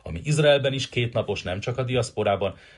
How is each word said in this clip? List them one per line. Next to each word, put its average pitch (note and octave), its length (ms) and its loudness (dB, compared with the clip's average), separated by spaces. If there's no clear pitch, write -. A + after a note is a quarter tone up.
ami D#2+ 220 -8
Izraelben C#3+ 480 4
is C3 160 -4
két A#2+ 240 -2
napos, G#2 300 -2
nem F#2 180 -4
csak B2 180 -4
a C3 40 -2
diaszporában. A#2 720 0